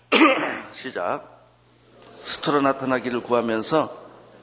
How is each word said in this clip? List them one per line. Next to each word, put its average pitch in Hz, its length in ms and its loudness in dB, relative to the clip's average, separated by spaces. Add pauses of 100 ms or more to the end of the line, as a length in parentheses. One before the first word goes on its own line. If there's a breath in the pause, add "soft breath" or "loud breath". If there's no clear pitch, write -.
(100)
<clears throat> 262 640 4
시작. 113 680 -6 (800)
스스로 - 380 0
나타나기를 131 640 0
구하면서 117 840 -2 (340)